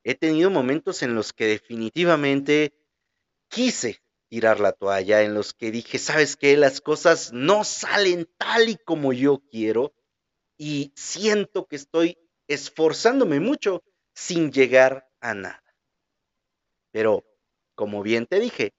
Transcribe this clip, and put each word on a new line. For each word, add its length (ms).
He 100
tenido 340
momentos 540
en 120
los 180
que 140
definitivamente 1300
quise 520
tirar 320
la 100
toalla, 520
en 100
los 200
que 180
dije, 280
"¿Sabes 380
qué? 180
Las 240
cosas 540
no 320
salen 720
tal 320
y 80
como 340
yo 300
quiero, 420
y 380
siento 720
que 80
estoy 420
esforzándome 960
mucho 420
sin 400
llegar 560
a 140
nada". 420
Pero, 340
como 260
bien 260
te 120
dije, 400